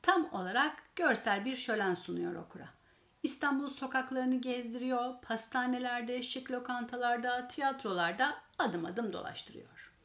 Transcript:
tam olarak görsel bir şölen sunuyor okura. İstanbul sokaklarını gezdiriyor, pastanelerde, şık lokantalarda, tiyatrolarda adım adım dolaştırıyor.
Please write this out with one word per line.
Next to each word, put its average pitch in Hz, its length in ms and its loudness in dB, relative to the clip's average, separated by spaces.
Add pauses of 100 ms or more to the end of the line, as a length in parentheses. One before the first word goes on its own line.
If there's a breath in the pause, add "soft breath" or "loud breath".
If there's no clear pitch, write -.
tam 359 300 6
olarak 214 640 0
görsel 220 480 2
bir 262 120 -2
şölen 208 380 2
sunuyor 175 400 -2
okura. 165 340 -12 (540 soft breath)
İstanbul 277 460 0
sokaklarını 262 720 0
gezdiriyor, 247 840 -2
pastanelerde, 247 1000 -2
şık 254 280 -6
lokantalarda, 247 1000 0
tiyatrolarda 254 920 2 (200)
adım 175 260 2
adım 190 280 -2
dolaştırıyor. - 800 -10 (120)